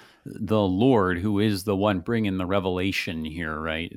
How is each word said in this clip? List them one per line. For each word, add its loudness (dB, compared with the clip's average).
the -2
Lord, 4
who 0
is 0
the 0
one 2
bringing -2
the -2
revelation -2
here, -6
right? -6